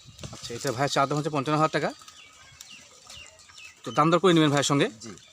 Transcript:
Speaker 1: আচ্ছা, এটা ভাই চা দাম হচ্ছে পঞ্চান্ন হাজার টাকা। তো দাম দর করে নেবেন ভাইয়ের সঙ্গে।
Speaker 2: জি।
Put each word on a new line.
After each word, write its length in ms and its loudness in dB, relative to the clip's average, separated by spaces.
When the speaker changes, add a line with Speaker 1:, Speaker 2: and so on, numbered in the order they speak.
Speaker 1:
আচ্ছা, 220 -14
এটা 180 -4
ভাই 160 -2
চা 180 0
দাম 100 -4
হচ্ছে 140 -4
পঞ্চান্ন 300 -2
হাজার 200 0
টাকা। 140 -4
তো 80 -10
দাম 180 4
দর 80 4
করে 140 4
নেবেন 180 4
ভাইয়ের 140 2
সঙ্গে। 260 0
Speaker 2:
জি। 100 -16